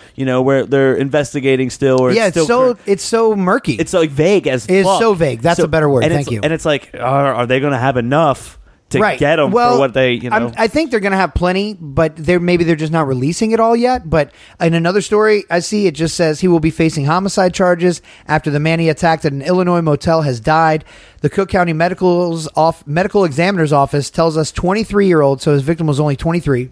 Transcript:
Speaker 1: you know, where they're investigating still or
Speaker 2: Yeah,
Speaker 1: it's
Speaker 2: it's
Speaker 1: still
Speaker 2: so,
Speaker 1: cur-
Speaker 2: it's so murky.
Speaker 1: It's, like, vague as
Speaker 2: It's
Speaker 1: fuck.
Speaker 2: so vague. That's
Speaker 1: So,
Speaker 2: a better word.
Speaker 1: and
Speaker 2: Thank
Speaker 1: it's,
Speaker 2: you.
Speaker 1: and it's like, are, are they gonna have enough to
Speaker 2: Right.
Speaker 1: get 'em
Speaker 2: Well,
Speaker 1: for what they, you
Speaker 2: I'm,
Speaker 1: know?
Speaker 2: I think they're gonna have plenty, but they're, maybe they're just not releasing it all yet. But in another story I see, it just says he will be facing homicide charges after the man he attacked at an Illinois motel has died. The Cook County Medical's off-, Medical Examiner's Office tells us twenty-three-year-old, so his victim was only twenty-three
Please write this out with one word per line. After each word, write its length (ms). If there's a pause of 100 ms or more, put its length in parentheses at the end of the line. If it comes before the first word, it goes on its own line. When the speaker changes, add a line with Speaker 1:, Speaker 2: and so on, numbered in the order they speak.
(160)
Speaker 1:
you 80
know, 180
where 240
they're 280
investigating 760
still 300
or 120
Speaker 2:
Yeah, 140
Speaker 1:
it's 100
Speaker 2:
it's 100
Speaker 1:
still 0 (240)
Speaker 2:
so, 40
Speaker 1:
cur- 120
Speaker 2:
it's 180
so 320
murky. 380
Speaker 1:
It's, 180
like, 180
vague 380
as 200
Speaker 2:
It's 200
Speaker 1:
fuck. 120
Speaker 2:
so 140
vague. 260
That's 180
Speaker 1:
So, 60
Speaker 2:
a 40
better 200
word. 140
Speaker 1:
and 100
Speaker 2:
Thank 140
Speaker 1:
it's, 60
Speaker 2:
you. 100
Speaker 1:
and 100
it's 120
like, 340
are, 340
are 140
they 140
gonna 180
have 180
enough 640 (320)
to 100
Speaker 2:
Right. 180
Speaker 1:
get 220
'em 120
Speaker 2:
Well, 240
Speaker 1:
for 20
what 160
they, 180
you 180
Speaker 2:
I'm, 180
Speaker 1:
know? 100
Speaker 2:
I 80
think 240
they're 100
gonna 160
have 160
plenty, 480
but 340
they're, 240
maybe 240
they're 140
just 160
not 160
releasing 440
it 60
all 160
yet. 360
But 220 (280)
in 140
another 260
story 480
I 120
see, 260
it 80
just 200
says 260
he 80
will 120
be 80
facing 380
homicide 480
charges 480 (260)
after 220
the 100
man 200
he 100
attacked 340
at 80
an 80
Illinois 400
motel 420
has 180
died. 440 (380)
The 80
Cook 180
County 240
Medical's 800
off-, 320
Medical 380
Examiner's 480
Office 380
tells 260
us 160
twenty-three-year-old, 880
so 140
his 80
victim 240
was 120
only 180
twenty-three 560